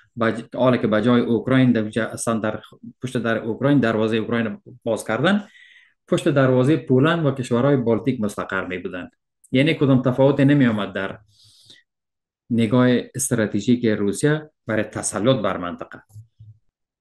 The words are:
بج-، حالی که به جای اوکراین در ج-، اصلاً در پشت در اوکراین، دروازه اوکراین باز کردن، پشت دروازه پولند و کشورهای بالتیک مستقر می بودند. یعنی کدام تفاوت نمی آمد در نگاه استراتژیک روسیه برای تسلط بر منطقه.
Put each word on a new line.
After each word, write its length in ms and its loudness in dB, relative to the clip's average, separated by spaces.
بج-، 360 -4
حالی 220 2
که 80 -2
به 160 2
جای 180 4
اوکراین 520 2
در 180 -2
ج-، 80 -4
اصلاً 400 -4
در 240 -6
پشت 160 -6
در 200 -2
اوکراین، 400 0
دروازه 380 0
اوکراین 460 -4
باز 200 -4
کردن، 440 0
پشت 200 0
دروازه 480 4
پولند 500 2
و 40 2
کشورهای 460 0
بالتیک 440 -2
مستقر 460 -4
می 120 -8
بودند. 320 -12
یعنی 240 2
کدام 280 2
تفاوت 380 2
نمی 260 4
آمد 260 -2
در 260 -6
نگاه 380 2
استراتژیک 720 0
روسیه 640 -2
برای 180 -2
تسلط 580 -2
بر 140 -2
منطقه. 460 -12